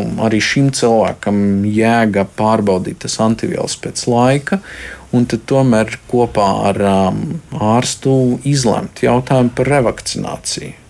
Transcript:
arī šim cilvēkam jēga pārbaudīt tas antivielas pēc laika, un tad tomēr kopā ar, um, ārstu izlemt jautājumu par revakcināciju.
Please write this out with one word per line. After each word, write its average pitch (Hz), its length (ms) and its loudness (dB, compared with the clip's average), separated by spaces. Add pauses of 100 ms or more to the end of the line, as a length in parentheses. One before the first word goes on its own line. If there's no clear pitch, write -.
(200)
arī 107 220 2
šim 139 300 2
cilvēkam 101 920 2
jēga 107 640 2
pārbaudīt 104 720 0
tas - 200 -8
antivielas - 580 -2
pēc - 300 -8
laika, 135 520 2 (520)
un 123 140 4
tad 113 200 -6
tomēr 120 480 2 (140)
kopā 113 400 2 (180)
ar, 101 160 0
um, 98 580 0 (120)
ārstu 127 920 0
izlemt 127 600 -2
jautājumu 123 500 2
par 127 120 0
revakcināciju. - 1080 -4 (160)